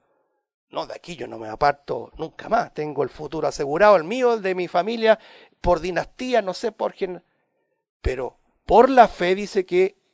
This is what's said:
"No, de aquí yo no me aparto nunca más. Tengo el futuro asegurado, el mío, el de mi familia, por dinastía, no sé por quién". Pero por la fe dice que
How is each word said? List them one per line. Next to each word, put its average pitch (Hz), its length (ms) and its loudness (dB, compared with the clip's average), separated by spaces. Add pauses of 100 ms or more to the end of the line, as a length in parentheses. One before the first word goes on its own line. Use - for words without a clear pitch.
(680)
"No, 156 180 -8
de 117 60 -12
aquí 170 240 -16
yo 120 100 -10
no 113 100 -12
me 110 120 -12
aparto 120 680 -2
nunca - 320 -12
más. 202 260 -2
Tengo 147 300 -4
el - 60 -6
futuro 151 360 -8
asegurado, 160 520 2
el 156 80 -2
mío, 240 300 0
el 220 60 -6
de 185 140 -4
mi 175 140 -6
familia, 220 500 2 (400)
por 170 220 0
dinastía, 185 600 -4
no 185 120 -6
sé 214 180 -6
por 202 220 -6
quién". 180 280 -8 (800)
Pero 127 380 -6 (260)
por 233 240 6
la 247 200 8
fe 180 260 -2
dice 196 300 -4
que 185 320 0 (160)